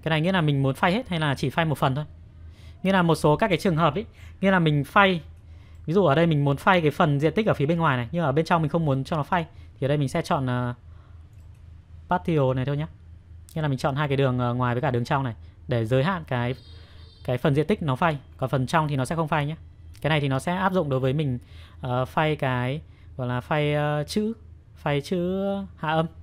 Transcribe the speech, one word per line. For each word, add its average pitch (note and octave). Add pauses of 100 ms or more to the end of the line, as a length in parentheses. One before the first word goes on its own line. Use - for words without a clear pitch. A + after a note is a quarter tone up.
Cái D3+
này D#3
nghĩa F3
là F#3
mình C#3+
muốn C3+
phay F3+
hết B3+
hay E3+
là D3
chỉ -
phay E3
một D#3
phần C3+
thôi. D3+ (800)
Nghĩa F#3
là F#3+
một E3
số D3+
các A3
cái F3+
trường E3
hợp D#3
ý, G#3+ (360)
nghĩa G3
là F#3
mình D3+
phay, F#3+ (640)
ví D3+
dụ F#3+
ở C#3
đây E3+
mình D3
muốn C#3
phay -
cái D3+
phần D3
diện D3+
tích G#3+
ở D#3
phía C#3
bên E3+
ngoài D3+
này, A#2+
nhưng E3+
ở C#3
bên D#3+
trong E3+
mình D3+
không E3
muốn C3+
cho E3
nó C#3+
phay, E3+ (340)
thì C3
ở -
đây D3
mình C#3
sẽ E3+
chọn, D#3
ờ, B2 (1400)
Patio D#3
này B2+
thôi C#3+
nhá. D3+ (680)
Nghĩa D#3+
là D#3
mình C3+
chọn C#3
hai D3
cái C3+
đường, C3
ờ, B2
ngoài B2
với B2
cả D3
đường A#2+
trong C#3
này B2 (320)
để A#2
giới C3
hạn F3
cái, B2 (680)
cái B2
phần D3
diện D3+
tích G#3+
nó C#3
phay, D#3 (200)
còn C3
phần C3
trong D#3
thì C#3+
nó C3
sẽ E3+
không D#3+
phay D3
nhá. D#3 (460)
Cái C#3+
này D3+
thì D3
nó C3+
sẽ F3
áp F#3+
dụng E3+
đối C3
với C3
mình, C3+ (420)
ờ, B2+
phay D#3
cái C3 (360)
gọi B2+
là B2
phay, D3
ờ, D3
chữ, G#3+ (420)
phay C#3+
chữ F#3 (340)
hạ D3+
âm. D#3+ (180)